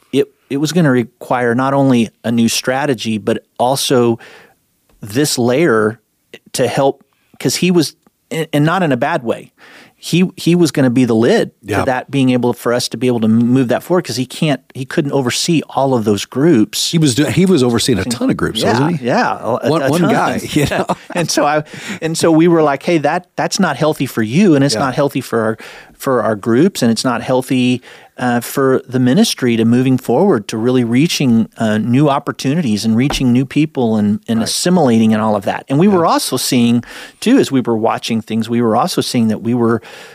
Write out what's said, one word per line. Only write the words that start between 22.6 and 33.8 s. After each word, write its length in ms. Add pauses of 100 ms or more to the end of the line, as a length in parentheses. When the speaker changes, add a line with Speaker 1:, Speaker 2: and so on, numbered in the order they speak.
Speaker 1:
like, 200
"Hey, 160
that, 380
that's 240
not 160
healthy 300
for 160
you, 320
and 100
it's 100
Speaker 2:
Yeah. 60
Speaker 1:
not 140
healthy 260
for 200
our, 180 (360)
for 280
our 140
groups, 460
and 80
it's 140
not 180
healthy, 580 (380)
uh, 220
for 480
the 100
ministry 580
to 80
moving 320
forward, 520
to 80
really 280
reaching, 720
uh, 220
new 300
opportunities 760
and 120
reaching 360
new 140
people 500